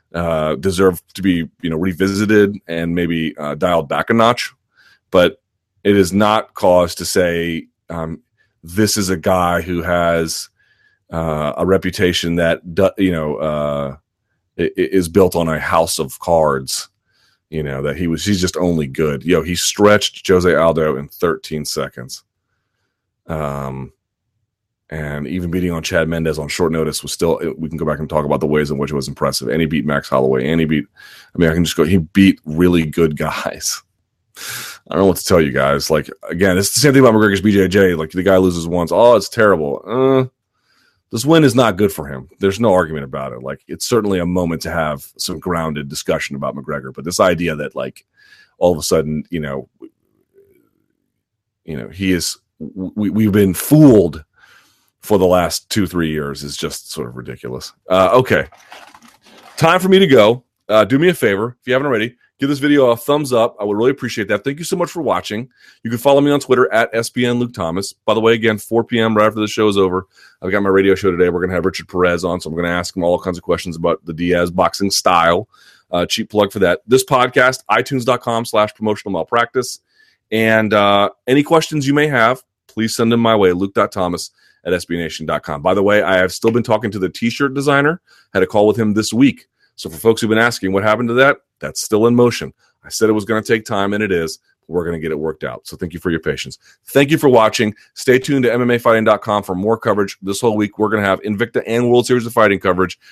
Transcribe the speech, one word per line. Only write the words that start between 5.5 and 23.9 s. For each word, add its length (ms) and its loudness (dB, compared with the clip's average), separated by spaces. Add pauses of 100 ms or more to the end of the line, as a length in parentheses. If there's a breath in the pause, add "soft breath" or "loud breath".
it 120 4
is 160 2
not 400 0
cause 440 2
to 100 -10
say, 600 -2 (200)
um, 320 -10 (420)
this 360 0
is 100 -2
a 80 -2
guy 460 0
who 180 -6
has, 680 -2 (600)
uh, 460 -4
a 80 -4
reputation 680 0
that, 400 -2
do-, 240 2
you 120 2
know, 260 -4
uh, 600 -4 (640)
i-, 60 0
i-, 120 -2
is 320 0
built 260 4
on 140 0
a 100 -4
house 400 -2
of 200 -8
cards, 720 -2 (600)
you 120 -6
know, 200 -8
that 160 -6
he 80 -4
was, 180 -4
he's 160 0
just 160 -2
only 300 0
good. 380 -4
Yo, 180 2
he 120 -4
stretched 720 0
Jose 280 4
Aldo 420 2
in 120 -10
thirteen 580 -6
seconds. 580 -10 (1000)
Um, 680 -8 (960)